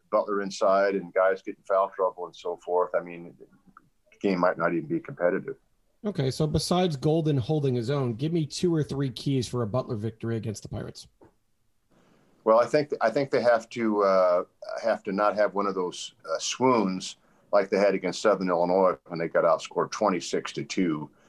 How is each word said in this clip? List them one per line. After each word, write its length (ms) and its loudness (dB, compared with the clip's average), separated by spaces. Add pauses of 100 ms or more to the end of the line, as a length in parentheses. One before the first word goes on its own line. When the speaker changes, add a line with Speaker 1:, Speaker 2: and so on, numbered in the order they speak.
(100)
Speaker 1:
Butler 320 0
inside 540 2
and 180 -6
guys 260 2
get 160 -12
in 60 -20
foul 320 0
trouble 320 -4
and 80 -18
so 220 -8
forth, 380 -2
I 60 0
mean, 380 -12
the 800 -20
game 220 0
might 180 2
not 160 0
even 120 -2
be 140 -4
competitive. 560 -4 (480)
Speaker 2:
Okay, 260 -2
so 160 -2
besides 500 0
Golden 400 0
holding 380 0
his 160 -2
own, 240 -2
give 180 -4
me 120 0
two 300 0
or 80 2
three 280 -4
keys 360 -2
for 160 -4
a 40 -2
Butler 300 -4
victory 400 -6
against 260 -8
the 60 -18
Pirates. 380 -12 (1400)
Speaker 1:
Well, 80 8
I 80 4
think, 340 0
I 100 4
think 200 -2
they 120 2
have 260 2
to, 340 0
uh, 400 4 (400)
have 220 0
to 80 -4
not 240 2
have 180 0
one 140 0
of 80 -4
those, 380 -6 (140)
uh, 120 -4
swoons 720 0 (380)
like 180 2
they 80 2
had 160 4
against 260 -4
Southern 280 2
Illinois 480 2 (100)
when 140 -8
they 80 -2
got 160 2
outscored 480 0
twenty-six 640 -2
to 100 -6
two. 440 -2 (200)